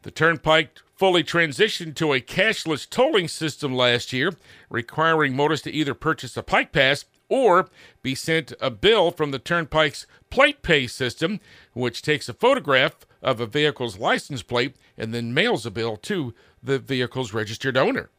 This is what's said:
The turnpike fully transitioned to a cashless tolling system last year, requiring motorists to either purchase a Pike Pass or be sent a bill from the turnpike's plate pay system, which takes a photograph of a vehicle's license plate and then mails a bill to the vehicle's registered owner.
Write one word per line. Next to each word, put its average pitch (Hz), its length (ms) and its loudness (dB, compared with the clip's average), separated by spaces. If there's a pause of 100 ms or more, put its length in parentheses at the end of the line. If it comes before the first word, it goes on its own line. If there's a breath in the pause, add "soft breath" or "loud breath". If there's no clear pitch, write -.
The 104 80 -14
turnpike 156 680 2 (160)
fully 180 260 4
transitioned 165 720 -2
to 151 180 0
a 127 80 0
cashless 180 680 -2
tolling 240 380 2
system 147 480 -6
last 123 380 2
year, 143 180 -2 (380 loud breath)
requiring 151 680 0
motorists 147 300 0
to 147 80 -10
either 143 200 -2
purchase - 440 -6
a - 60 -6
Pike 220 280 0
Pass 139 320 2 (240)
or 190 400 4 (340 loud breath)
be 131 140 -6
sent 160 460 -4
a 127 100 -2
bill 175 400 4
from 147 200 -4
the 135 80 -6
turnpike's 156 680 -2 (220 soft breath)
plate 285 320 2
pay 143 260 2
system, 151 540 -4 (320 soft breath)
which 120 280 -4
takes - 280 -2
a 113 40 -12
photograph 151 720 2 (160)
of 127 200 0
a 117 40 -2
vehicle's 120 540 -2
license 147 440 -2
plate 123 340 -2 (200 soft breath)
and 113 160 -6
then 117 200 -6
mails 165 320 0
a 113 60 -6
bill 110 260 -4
to 151 360 -4 (300 soft breath)
the 131 160 0
vehicle's 123 540 -4
registered 113 420 -4
owner. 190 440 0